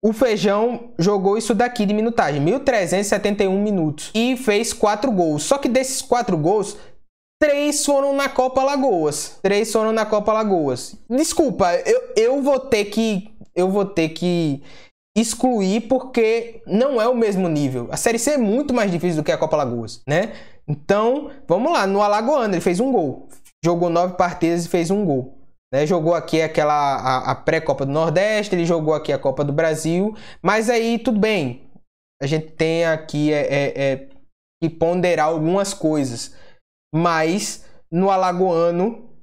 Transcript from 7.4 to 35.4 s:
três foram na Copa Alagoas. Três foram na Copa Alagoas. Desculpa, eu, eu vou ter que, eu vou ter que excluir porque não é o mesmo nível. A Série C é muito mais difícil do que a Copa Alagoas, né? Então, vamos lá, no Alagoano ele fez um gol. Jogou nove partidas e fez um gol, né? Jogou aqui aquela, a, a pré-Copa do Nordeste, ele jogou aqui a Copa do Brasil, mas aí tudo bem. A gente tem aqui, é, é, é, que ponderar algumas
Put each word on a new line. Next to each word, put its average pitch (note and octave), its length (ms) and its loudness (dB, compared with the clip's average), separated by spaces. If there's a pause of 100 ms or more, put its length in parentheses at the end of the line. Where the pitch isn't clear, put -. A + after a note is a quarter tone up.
três D4 420 2
foram C#4 300 2
na C#4 160 0
Copa B3+ 320 2
Alagoas. C4 800 0
Três G3+ 320 0
foram A3 180 2
na A3 140 0
Copa G#3+ 260 0
Alagoas. F3+ 640 0 (140)
Desculpa, A3+ 640 2
eu, G#3+ 280 2 (140)
eu B3 280 4
vou C4+ 160 2
ter A#3 260 0
que, G#3 460 -2 (240)
eu F3+ 120 2
vou G3 180 2
ter E3 240 0
que E3 520 -2 (560)
excluir A3+ 680 0
porque A#3 800 0
não A#3 340 2
é A3+ 60 2
o B3+ 80 2
mesmo G3+ 340 0
nível. B2+ 420 -2
A D3 60 -6
Série A#3 220 0
C C#4+ 140 0
é D4 40 0
muito B3 380 0
mais G#3 160 0
difícil E3 320 -2
do - 20 -4
que F3 60 0
a D#3 80 0
Copa D#3 160 0
Alagoas, A#2+ 520 -4
né? F3+ 260 0 (360)
Então, A3+ 640 0 (180)
vamos A#3+ 240 2
lá, A3+ 120 2
no G3 160 2
Alagoano A3 520 2
ele E3 80 0
fez F3+ 180 0
um C4 140 0
gol. D3+ 340 -2 (380)
Jogou E3+ 240 2
nove F3+ 240 2
partidas E3+ 500 0
e E3 60 -10
fez E3 200 0
um G#3 140 0
gol, C3+ 360 -2 (340)
né? F#3+ 120 2
Jogou E3+ 280 2
aqui D#3+ 280 0
aquela, D3+ 320 2
a, C3 580 0
a C3 40 0
pré-Copa D#3 500 -2
do C3+ 60 -2
Nordeste, F#3 640 0
ele F3 80 2
jogou D#3+ 300 2
aqui D3+ 180 -2
a C3+ 60 0
Copa C#3 260 -2
do C#3+ 80 -2
Brasil, E3 640 0 (260)
mas G#3+ 280 0
aí A#3 300 0
tudo A#3 200 0
bem. F3 500 -2 (520)
A C#3+ 60 -4
gente D#3 240 -2
tem E3 340 0
aqui, D#3 480 0
é, D3 80 0
é, C#3 340 0
é, C3+ 320 -2 (540)
que D#3+ 80 0
ponderar E3+ 560 0
algumas E3+ 480 0